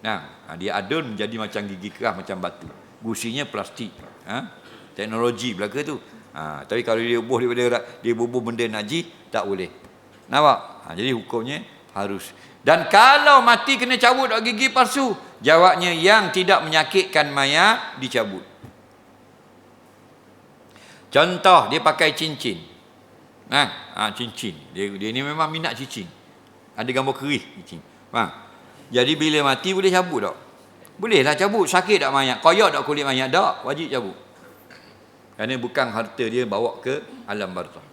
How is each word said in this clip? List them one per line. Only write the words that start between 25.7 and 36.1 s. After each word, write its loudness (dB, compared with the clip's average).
cincin. -12
Ada -8
gambar -2
kerih -6
cincin. -18
Ha. 0
Jadi 2
bila 0
mati -4
boleh 2
cabut 0
tak? -6
Bolehlah 2
cabut. 0
Sakit 2
tak 0
mayat? 0
Koyak 4
tak -2
kulit -4
mayat? -2
Tak. 0
Wajib -6
cabut. -6
Kerana -6
bukan -2
harta -4